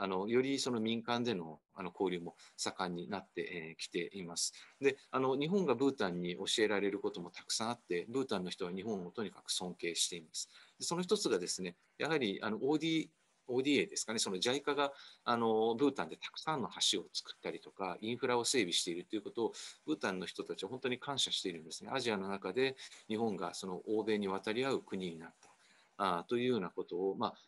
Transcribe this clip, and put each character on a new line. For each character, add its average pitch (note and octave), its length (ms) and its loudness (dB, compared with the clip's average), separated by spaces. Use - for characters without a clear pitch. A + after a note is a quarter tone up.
あ G2 40 0
の、 F#2+ 220 0
よ A#2+ 120 6
り C3+ 180 0
そ C3 120 0
の A#2+ 100 0
民 A2+ 220 0
間 A#2+ 220 0
で A#2 100 2
の、 D#2+ 260 -6
あ F#2+ 80 -8
の、 F2 80 -4
交 F#2+ 200 2
流 F2 100 -2
も E2+ 160 -10
盛 F#2+ 340 -2
ん F2 40 -4
に F2 140 -6
な G2+ 100 -4
っ F#2 80 -10
て、 - 160 -6
え E2 360 -8
ー、 - 40 -10
き - 60 -8
て E2+ 260 -4
い G2 80 -8
ま E2+ 140 -8
す。 - 180 -2
で、 C3+ 160 4
あ C3 100 0
の、 C3 180 2
日 D3 100 0
本 F#3+ 180 2
が C3 80 4
ブ C3 140 6
ー C3+ 40 4
タ G#2+ 160 0
ン F2 120 0
に F2 160 -2
教 - 280 2
え G#2 40 4
ら G2+ 120 4
れ G2 100 2
る G2 100 -2
こ G2+ 100 0
と F#2+ 100 -8
も F2 100 -8
た - 140 -16
く - 80 -4
さ A2 140 0
ん A#2 40 0
あ - 40 0
っ A#2+ 40 -12
て、 F2 300 -2
ブ C3 140 0
ー - 20 2
タ G#2+ 140 0
ン F#2 60 0
の F2 60 -2
人 - 140 -4
は F2 80 -4
日 F#2+ 100 -6
本 G2 240 -2
を F2 40 -8
と A#2 120 -6
に F#2+ 80 -4
か - 120 -20
く - 80 -10
尊 F2+ 240 -2
敬 E2+ 200 -4
し - 140 2
て F2+ 80 -8
い E2+ 60 -10
ま D#2+ 100 -20
す。 - 160 -6
で、 - 80 -6
そ E3+ 100 0
の F3+ 60 0
一 G3+ 160 4
つ G#3 100 0
が G#2+ 100 4
で F2 100 -2
す - 120 -4
ね、 F2+ 160 -6
や C3 100 0
は D#3+ 80 2
り、 A2 260 2
あ A2 60 0
の、 G#2+ 140 -2
オ C#3+ 140 4
ー - 20 4
デ D3+ 80 0
ィ D#3+ 160 2
ー、 - 60 -6
オ B2+ 100 2
ー C3 40 2
デ C#3+ 100 2
ィ C3+ 40 6
ー G#2+ 40 6
エ - 20 4
ー D#2+ 80 0
で - 80 -6
す - 80 -4
か A2 80 -2
ね、 A2 60 0
そ A2 100 0
の F#2+ 80 0
ジ F#2 100 2
ャ B2+ 80 4
イ C#3+ 60 -2
カ D3 120 2
が、 C#3+ 160 4
あ A#2+ 120 4
の、 A2+ 380 4
ブ C#3 140 6
ー C3 40 4
タ F#2+ 120 -2
ン D#2+ 40 -8
で D#2+ 80 -10
た - 140 -12
く - 100 -14
さ D#3 160 -2
ん C3 60 -2
の F#2 80 -4
橋 G2 80 0
を - 120 -10
作 - 240 -8
っ - 40 -20
た F2+ 100 -4
り E2 100 -8
と D#2 100 -16
か、 F#2 300 -4
イ G#2+ 100 -4
ン B2 60 -2
フ B2+ 100 -4
ラ B2 120 4
を A#2 80 0
整 C3 140 4
備 F2 120 2
し - 120 2
て F2+ 80 -2
い - 20 0
る F2 100 -6
と - 120 -6
い - 20 0
う G2 40 -4
こ - 100 -10
と A2+ 140 0
を、 G2 60 0
ブ D3+ 100 0
ー - 20 -4
タ G#2 160 -2
ン F#2 60 -2
の F2+ 60 -4
人 F#2 200 -6
た E2+ 120 -6
ち - 60 -8
は G2 80 -6
本 B2+ 100 -8
当 C3 80 -2
に B2 100 -2
感 C#3 200 -4
謝 - 120 2
し - 120 -2
て F#2+ 80 0
い - 20 -4
る E2 80 -8
ん D#2+ 40 -16
で E2 80 -12
す - 120 -10
ね。 G#2+ 80 -8
ア C3+ 80 0
ジ A#2 100 0
ア G#2+ 60 2
の F#2+ 120 -2
中 G2 260 -4
で C3 200 2
日 A2 120 -2
本 A2 180 2
が F2 160 -2
そ - 140 -8
の F#2 200 -6
欧 A2 160 2
米 G#2+ 160 2
に G2+ 100 0
渡 F#2+ 240 -2
り B2 120 0
合 C3+ 100 2
う F2+ 60 0
国 F#2 300 -4
に E2 80 -10
な D#2+ 80 -12
っ E2 160 -16
た。 - 80 -20
あ F2+ 180 2
ー、 - 100 -8
と A#2+ 80 2
い A#2+ 60 2
う - 20 -
よ B2+ 100 4
う G#2 40 2
な F2 100 -4
こ F#2 140 -6
と F2 120 -6
を、 F#2+ 180 2
ま A#2 120 0
あ、 - 80 -2